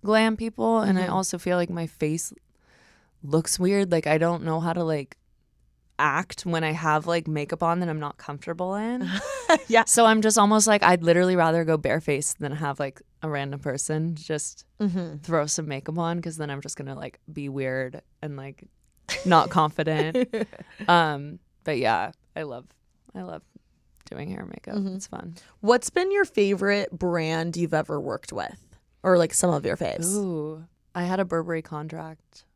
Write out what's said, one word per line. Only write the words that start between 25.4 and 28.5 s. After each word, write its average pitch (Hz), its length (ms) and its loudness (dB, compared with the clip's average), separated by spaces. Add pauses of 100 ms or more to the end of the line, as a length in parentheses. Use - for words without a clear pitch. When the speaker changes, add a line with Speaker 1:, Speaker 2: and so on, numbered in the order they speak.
Speaker 2:
What's 240 300 2
been 370 220 0
your 403 140 4
favorite 202 680 0
brand 165 600 -2
you've 170 180 -2
ever 151 260 -2
worked - 320 -8
with? - 340 -10 (360)